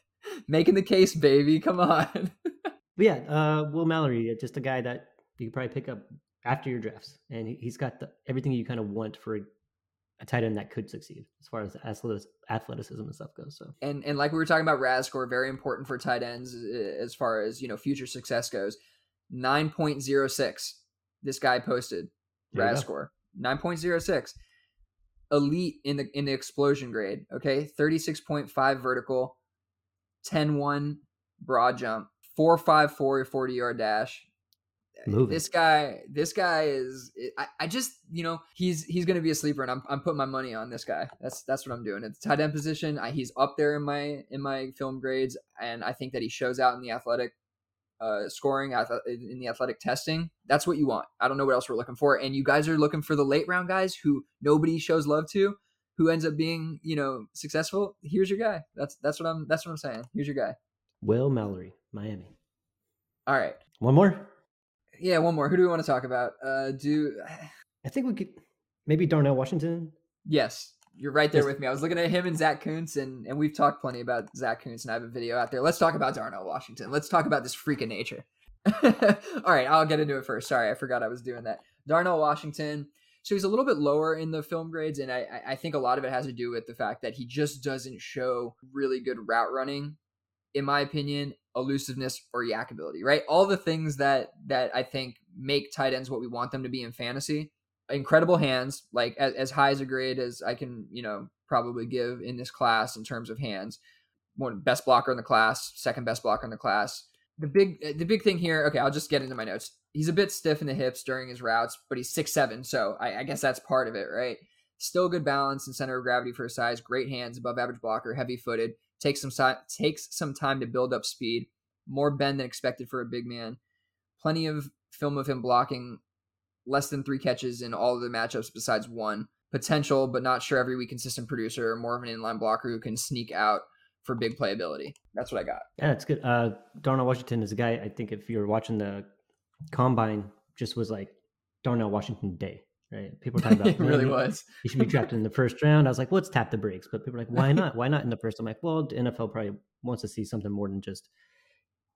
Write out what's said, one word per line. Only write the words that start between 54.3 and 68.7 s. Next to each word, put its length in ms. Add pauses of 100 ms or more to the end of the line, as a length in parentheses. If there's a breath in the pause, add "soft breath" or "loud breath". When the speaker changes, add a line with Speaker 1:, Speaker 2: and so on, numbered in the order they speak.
Speaker 1:
nobody 360
shows 300
love 240
to, 240 (420)
who 120
ends 160
up 120
being, 460
you 120
know, 380
successful. 680
Here's 280
your 100
guy. 220 (140)
That's, 260
that's 180
what 80
I'm, 220
that's 160
what 60
I'm 60
saying. 260 (100)
Here's 140
your 80
guy. 180 (480)
Speaker 2:
Will 280
Mallory, 440 (180)
Miami. 460 (880)
Speaker 1:
All 100
right. 180 (240)
Speaker 2:
One 160
more? 340 (720)
Speaker 1:
Yeah, 180
one 180
more. 140
Who 80
do 60
we 40
wanna 160
talk 200
about? 300 (120)
Uh, 260
do 420 (720 loud breath)
Speaker 2:
I 40
think 160
we 80
could, 160 (560)